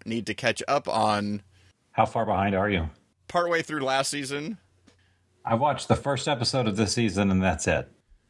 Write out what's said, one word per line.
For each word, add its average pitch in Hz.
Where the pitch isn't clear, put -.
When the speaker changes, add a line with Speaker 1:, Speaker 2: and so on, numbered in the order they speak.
Speaker 1:
need 113
to 110
catch 117
up 143
on. 104
Speaker 2:
How 110
far 110
behind 98
are 98
you? 82
Speaker 1:
Partway 175
through 151
last 135
season. 143
Speaker 2:
I 117
watched 139
the 143
first 139
episode 135
of 101
this 107
season, 101
and 95
that's 87
it. 80